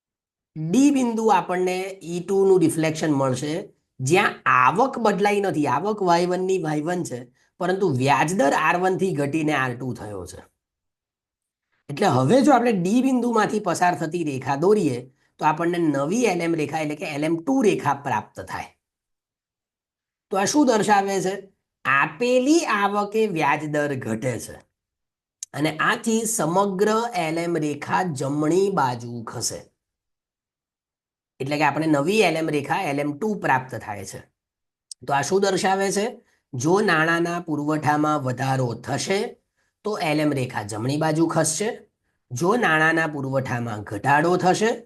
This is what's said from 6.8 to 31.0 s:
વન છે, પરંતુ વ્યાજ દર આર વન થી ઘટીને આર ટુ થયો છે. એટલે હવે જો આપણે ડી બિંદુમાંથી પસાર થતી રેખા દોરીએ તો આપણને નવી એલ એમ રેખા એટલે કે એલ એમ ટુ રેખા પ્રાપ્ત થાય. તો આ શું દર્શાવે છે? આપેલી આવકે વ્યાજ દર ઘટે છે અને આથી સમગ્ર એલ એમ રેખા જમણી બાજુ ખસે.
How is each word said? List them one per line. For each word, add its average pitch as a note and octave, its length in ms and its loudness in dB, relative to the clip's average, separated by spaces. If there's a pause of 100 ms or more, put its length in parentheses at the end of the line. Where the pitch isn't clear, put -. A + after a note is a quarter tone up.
વન F3 220 -4
છે, B2+ 280 -10 (280)
પરંતુ F#3 300 0
વ્યાજ C#3 480 2
દર C4+ 160 2
આર E3+ 240 2
વન F#3 200 0
થી F#3 160 0
ઘટીને D3+ 400 0
આર C3 220 -2
ટુ B2+ 180 -8
થયો G2+ 320 -12
છે. E2+ 160 -18 (1500)
એટલે D3 180 0
હવે C#3 340 4
જો C#4+ 120 6
આપણે A#3+ 180 4
ડી G3 300 2
બિંદુમાંથી A#3 580 2
પસાર F3 360 0
થતી E3 280 -4
રેખા C#3+ 320 -4
દોરીએ D3 580 0 (240)
તો D#3+ 80 -4
આપણને E3+ 320 0
નવી D#3+ 460 0
એલ F3+ 180 0
એમ E3+ 140 0
રેખા D#3 240 -4
એટલે D3+ 160 -4
કે F#3 100 -10
એલ D3 180 -6
એમ E3 200 -2
ટુ C4+ 180 0
રેખા D#3 320 2
પ્રાપ્ત A2+ 480 -6
થાય. - 240 -10 (1600)
તો G3 80 -2
આ G3 80 0
શું D4 200 2
દર્શાવે G3 560 2
છે? F#3+ 300 -6 (340)
આપેલી B3 800 2
આવકે G#3 600 0
વ્યાજ D3+ 440 0
દર D3 240 0
ઘટે A2+ 440 -4
છે - 160 -14 (960)
અને D3+ 240 -2
આથી A3 480 0
સમગ્ર F#3+ 640 0 (260)
એલ E3 220 -2
એમ E3+ 200 -2
રેખા D3+ 460 -2
જમણી D3+ 680 0
બાજુ A#2+ 520 -2
ખસે. G#2+ 360 -8 (1800)